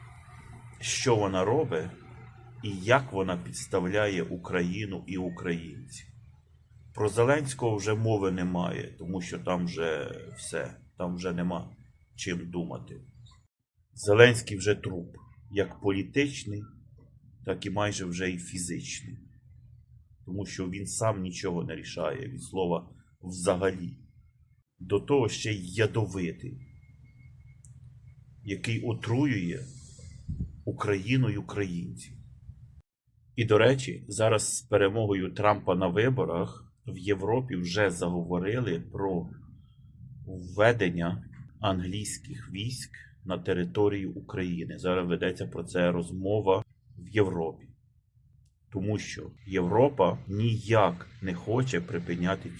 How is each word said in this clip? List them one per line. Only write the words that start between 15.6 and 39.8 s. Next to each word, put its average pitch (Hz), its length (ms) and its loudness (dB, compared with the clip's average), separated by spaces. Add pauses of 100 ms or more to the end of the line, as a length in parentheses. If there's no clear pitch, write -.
політичний, 104 840 -2 (840)
так 95 220 -4
і 98 40 0
майже 98 340 0
вже 90 260 -2
і 90 80 -4
фізичний. 87 800 -8 (1080)
Тому 92 220 -6
що 92 240 -6
він 101 160 -6
сам 107 360 -2
нічого 87 420 -4
не 82 120 -6
рішає, 78 520 -6
від - 140 -10
слова 87 480 -2 (300)
«взагалі». 90 760 0 (840)
До 92 220 0
того 135 280 4
ще - 240 -2
й 90 220 -6
ядовитий, 95 840 0 (1800)
який 104 380 -2
отруює 113 800 0 (1120)
Україну 107 600 2
й 101 60 -2
українців. 90 760 -6 (1200)
І, 117 80 2
до 107 140 8
речі, 127 500 4
зараз 110 480 4
з - 60 -6
перемогою 101 680 4
Трампа 101 440 4
на 92 140 4
виборах 98 840 2 (140)
в 92 120 -8
Європі 101 580 0
вже 90 340 2
заговорили 87 880 0
про 92 480 -2 (1000)